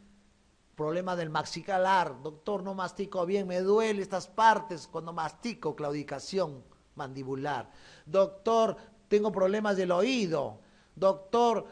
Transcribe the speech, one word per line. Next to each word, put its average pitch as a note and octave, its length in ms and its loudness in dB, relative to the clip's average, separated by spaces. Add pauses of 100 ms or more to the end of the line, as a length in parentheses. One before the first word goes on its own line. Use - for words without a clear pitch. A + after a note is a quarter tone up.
(760)
problema F3 400 -2
del E3 160 -4
maxilar. E3+ 920 0
"Doctor, D#3 400 -6
no F#3+ 140 -6
mastico F#3 500 -4
bien, G3 220 0
me F3+ 140 -2
duele G#3 420 2
estas F3+ 240 -6
partes G#3+ 600 2
cuando E3 240 -10
mastico", D#3+ 640 -6
claudicación D3 880 -4 (300)
mandibular. C3+ 800 -6 (340)
"Doctor, G3 720 2 (300)
tengo G#3 240 2
problemas G3 440 2
del F#3 140 0
oído. F3 720 0 (340)
Doctor, G3 760 2